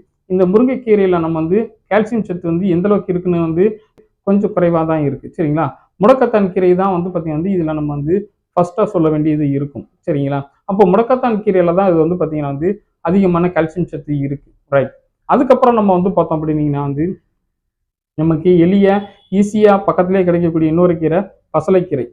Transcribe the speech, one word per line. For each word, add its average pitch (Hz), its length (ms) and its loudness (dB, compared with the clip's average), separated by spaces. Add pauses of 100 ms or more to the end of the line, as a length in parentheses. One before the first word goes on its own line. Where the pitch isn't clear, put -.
(300)
இந்த 185 220 2
முருங்கைக்கீரையில 208 720 2
நம்ம 165 180 -2
வந்து 170 160 0 (340)
கால்சியம் 220 360 -2
சத்து 175 240 -8
வந்து 175 220 -2
எந்த 175 140 0
அளவுக்கு 202 260 0
இருக்குன்னு 175 320 -2
வந்து 165 180 0 (640)
கொஞ்சம் 202 260 0
குறைவா 170 280 0 (100)
தான் 156 160 -2
இருக்கு, 143 180 -8 (100)
சரிங்களா? 151 300 -2 (360)
முடக்கத்தான் 226 500 2
கீரை 185 180 2 (120)
தான் 196 140 0
வந்து 175 160 -4
பாத்தீங்கன்னா 165 280 -4
வந்து 190 160 -2
இதுல 156 220 -2
நம்ம 151 180 -4
வந்து 147 180 -2 (400)
ஃபர்ஸ்டா 180 300 -2 (100)
சொல்ல 165 180 2
வேண்டியது 151 320 0 (120)
இருக்கும், 143 280 -8 (220)
சரிங்களா? 143 320 -4 (300)
அப்போ 202 140 2 (100)
முடக்கத்தான் 233 520 0
கீரையில 180 340 2
தான் 196 120 2
இது 165 140 2
வந்து 175 160 0
பாத்தீங்கன்னா 156 340 -4
வந்து 151 140 -4 (400)
அதிகமான 175 360 2 (120)
கால்சியம் 160 360 -2
சத்து 147 200 -8 (140)
இருக்கு, 143 220 -10 (240)
ரைட்? 135 200 0 (360)
அதுக்கப்புறம் 247 500 4
நம்ம 202 180 2
வந்து 180 200 0
பார்த்தோம் 165 220 0
அப்படின்னீங்கன்னா 151 500 -2
வந்து 143 160 -4 (1120)
நமக்கு 160 320 2 (140)
எளிய, 196 220 2 (520)
ஈஸியா 208 360 4 (120)
பக்கத்திலேயே 185 400 0
கிடைக்கக்கூடிய 170 460 0
இன்னொரு 175 280 2
கீரை 160 200 0 (340)
பசலைக்கீரை, 156 580 0